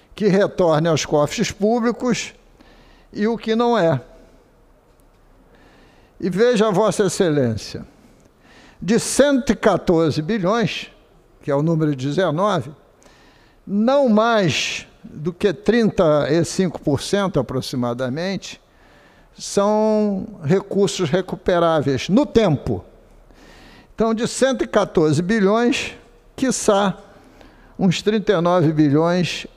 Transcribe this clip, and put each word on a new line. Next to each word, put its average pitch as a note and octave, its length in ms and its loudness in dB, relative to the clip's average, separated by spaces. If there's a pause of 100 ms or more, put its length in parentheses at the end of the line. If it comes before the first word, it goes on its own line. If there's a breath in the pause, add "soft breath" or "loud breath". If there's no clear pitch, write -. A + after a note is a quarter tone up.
(140 soft breath)
que G#3+ 140 0
retorne E3+ 600 2
aos D#3+ 180 0
cofres D3 440 0
públicos A#3 840 -2 (800 soft breath)
e G3+ 140 -2
o A3+ 100 -2
que A3 180 -4
não A#3+ 240 2
é. D#3+ 220 2 (2250 soft breath)
E F#3+ 100 -4
veja, A3 400 2
Vossa G3+ 360 2
Excelência, C#3+ 800 -2 (960 loud breath)
de G3 180 0
cento C4 540 2
e G3 40 2
quatorze E3 640 2
bilhões, G3+ 680 -2 (500)
que - 100 -8
é C#3+ 40 0
o C#3+ 80 0
número D#3 340 0
dezenove, D3 720 -2 (960 soft breath)
não B3 420 2
mais G#3+ 800 0 (160)
do D#3 300 -8
que G3 200 0
trinta E3 800 2
e D#3+ 140 2
cinco - 360 -4
por C#3 220 -2
cento G3 380 -2
aproximadamente B2+ 1200 -6 (760 soft breath)
são G#3+ 920 0 (180)
recursos F#3 680 0
recuperáveis E3+ 960 0
no B3+ 180 4
tempo. D#3+ 580 -2 (1080 loud breath)
Então, A3+ 200 0
de A3+ 140 -4
cento C4 340 0
e C#4+ 40 -2
quatorze F3 560 2
bilhões, A3 720 0 (420)
quiçá G#3 600 0 (800 loud breath)
uns F3 240 0
trinta G#3+ 300 0
e F3 80 2
nove F3 320 2
bilhões D#3 720 0 (120)